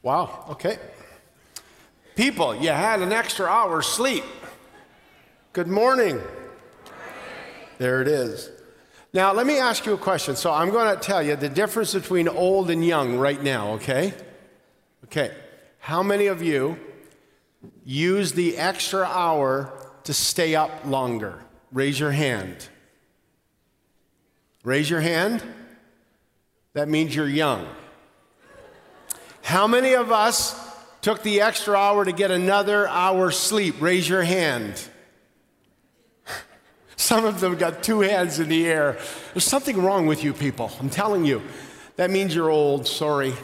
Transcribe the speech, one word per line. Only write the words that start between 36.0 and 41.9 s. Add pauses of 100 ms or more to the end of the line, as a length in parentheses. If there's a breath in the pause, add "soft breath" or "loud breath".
Some
of
them
got
two
hands
in
the
air. (360 loud breath)
There's
something
wrong
with
you
people,
I'm
telling
you. (560 loud breath)